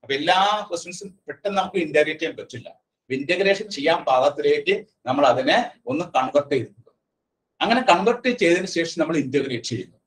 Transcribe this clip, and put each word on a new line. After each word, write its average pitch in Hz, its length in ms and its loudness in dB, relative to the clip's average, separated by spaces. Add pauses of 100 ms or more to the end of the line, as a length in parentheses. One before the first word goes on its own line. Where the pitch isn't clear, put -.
അപ്പൊ 135 120 -4
എല്ലാ 190 540 2
ക്വസ്റ്റ്യൻസും 175 580 -12
പെട്ടെന്ന് 190 320 -4
നമുക്ക് 190 180 -4
ഇന്റഗ്രേറ്റ് 151 440 0
ചെയ്യാൻ 160 160 -6
പറ്റില്ല. - 440 -16 (300)
ഇന്റഗ്രേഷൻ 190 580 0
ചെയ്യാൻ 160 360 0
പാകത്തിലേക്ക് 147 840 2 (200)
നമ്മൾ 139 200 2
അതിനെ 131 440 2 (160)
ഒന്ന് 147 180 -4
കൺവേർട്ട് 139 500 0
ചെയ്തു. 120 160 -2 (920)
അങ്ങനെ 226 200 2
കൺവേർട്ട് 233 480 2
ചെയ്തതിന് 185 380 2
ശേഷം 165 340 -4
നമ്മൾ 160 160 0
ഇന്റഗ്രേറ്റ് 131 480 -2
ചെയ്യുന്നു. - 320 -8 (100)